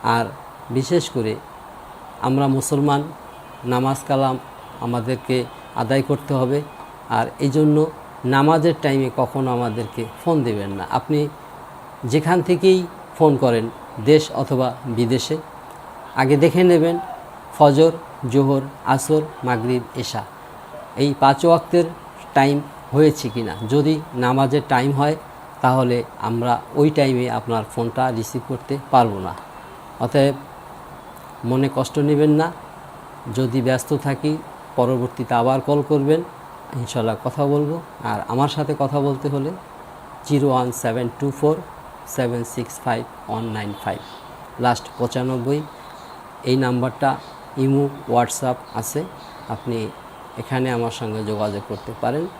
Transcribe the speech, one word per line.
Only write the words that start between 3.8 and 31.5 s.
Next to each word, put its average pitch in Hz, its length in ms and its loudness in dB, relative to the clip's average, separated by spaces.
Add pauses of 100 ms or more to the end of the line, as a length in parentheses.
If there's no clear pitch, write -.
কালাম 135 280 2 (500)
আমাদেরকে 120 500 -2 (460)
আদায় 131 280 2
করতে 139 300 -2
হবে, 131 180 2 (600)
আর 117 80 2 (180)
এই 139 120 2
জন্য 151 200 6 (580)
নামাজের 156 500 6
টাইমে 135 240 2 (120)
কখনো 131 360 0
আমাদেরকে 117 460 -4 (180)
ফোন 165 160 2 (100)
দেবেন 104 320 -2
না। 90 60 -6 (140)
আপনি 151 220 0 (920)
যেখান 160 260 4 (100)
থেকেই 185 300 6 (380)
ফোন 156 160 6 (120)
করেন, 117 200 4 (460)
দেশ 156 120 8 (200)
অথবা 127 260 0 (300)
বিদেশে, 123 380 2 (840)
আগে 135 220 6
দেখে 165 180 6 (100)
নেবেন 170 240 4 (600)
ফজর, 156 360 8 (400)
জোহর, 135 300 4 (320)
আসর, 156 280 2 (240)
মাগরিব, 123 360 0 (200)
এশা, 110 200 -6 (800)
এই 143 80 4 (120)
পাঁচ 135 160 6 (100)
ওয়াক্তের 170 380 4 (500)
টাইম 139 200 6 (380)
হয়েছে 151 400 6
কি 120 140 -2
না। 80 60 -6 (180)
যদি 147 220 4 (300)
নামাজের 135 480 2
টাইম 131 180 4 (100)
হয়, 151 160 2 (460)
তাহলে 127 340 4 (320)
আমরা 117 240 0 (280)
ওই 151 80 8 (100)
টাইমে 127 280 2 (120)
আপনার 113 340 -2
ফোনটা 120 320 -2 (140)
রিসিভ 113 320 -6
করতে 135 240 -6 (200)
পারবো 113 320 4
না। 82 60 -6 (720)
অতএব 139 300 4 (1160)